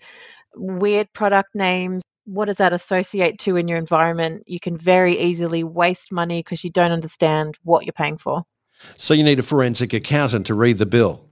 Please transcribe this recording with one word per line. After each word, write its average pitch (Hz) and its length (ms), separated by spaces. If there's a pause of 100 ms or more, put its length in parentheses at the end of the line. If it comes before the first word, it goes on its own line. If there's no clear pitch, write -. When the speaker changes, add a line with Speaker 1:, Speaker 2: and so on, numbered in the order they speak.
(560)
Speaker 1:
weird 196 560
product 196 440
names. 185 460 (240)
What 202 200
does 202 120
that 180 160
associate 180 640
to 185 160
in 170 120
your 170 100
environment? 165 720
You 180 120
can 170 180
very 180 420
easily 170 440
waste 175 480
money 170 300
'cause - 220
you 170 80
don't 175 200
understand 156 720
what 170 220
you're - 80
paying 151 240
for. 160 260 (540)
Speaker 2:
So - 160
you 151 100
need 143 160
a 123 40
forensic 123 500
accountant 120 540
to 110 60
read 113 240
the 104 80
bill. 98 460